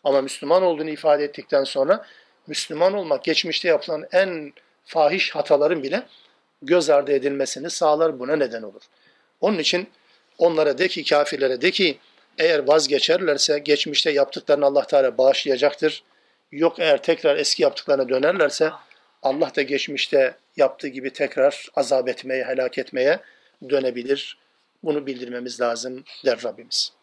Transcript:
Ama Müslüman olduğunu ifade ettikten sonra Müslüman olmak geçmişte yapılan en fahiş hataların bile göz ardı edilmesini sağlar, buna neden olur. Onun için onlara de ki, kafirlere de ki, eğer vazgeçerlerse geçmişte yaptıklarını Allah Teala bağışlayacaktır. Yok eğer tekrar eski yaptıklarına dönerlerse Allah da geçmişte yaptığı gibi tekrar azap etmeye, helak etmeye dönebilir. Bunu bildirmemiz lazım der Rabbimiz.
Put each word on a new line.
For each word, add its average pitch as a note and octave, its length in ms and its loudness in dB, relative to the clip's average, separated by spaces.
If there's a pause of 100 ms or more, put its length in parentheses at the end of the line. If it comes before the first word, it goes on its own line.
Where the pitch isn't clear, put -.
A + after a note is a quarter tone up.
Ama C#3 180 2
Müslüman D3+ 420 0
olduğunu D#3+ 260 0
ifade D3 340 2
ettikten C#3+ 400 -2
sonra C#3+ 420 0 (420)
Müslüman E3 460 -2
olmak E3 300 -2
geçmişte D#3+ 440 -2
yapılan D#3 440 0
en F3 420 -2 (320)
fahiş D#3+ 500 0
hataların D3+ 480 2
bile E3 200 -4 (580)
göz D#3 280 2
ardı C#3+ 220 4
edilmesini C#3 580 -2
sağlar, D3+ 500 2
buna C3+ 160 -2
neden A#2 260 -2
olur. G#2 200 -16 (600)
Onun G3 180 0
için F3+ 300 -2 (480)
onlara D#3 400 2
de F#3 100 0
ki, E3 160 -6
kafirlere C#3 580 0
de F#3 100 2
ki, E3+ 260 0 (400)
eğer D#3+ 220 2
vazgeçerlerse D3 1000 2
geçmişte D3 520 0
yaptıklarını C#3+ 540 0
Allah C#3 220 2
Teala C3 300 2
bağışlayacaktır. C#3 840 2 (480)
Yok E3 280 0
eğer D#3 240 2
tekrar D#3 340 2
eski D3+ 260 0
yaptıklarına C3+ 460 0
dönerlerse D#3 600 2 (520)
Allah C#3 320 -2
da D3+ 60 0
geçmişte C3+ 720 0 (220)
yaptığı C#3 300 0
gibi C3+ 260 -10
tekrar C#3 640 -2
azap C3 340 0
etmeye, C3 340 -6
helak B2+ 340 -4
etmeye C3+ 420 0 (500)
dönebilir. C3 680 -2 (460)
Bunu D3 220 -4
bildirmemiz B2 560 -10
lazım B2 420 -4 (220)
der A#2+ 180 0
Rabbimiz. - 600 -6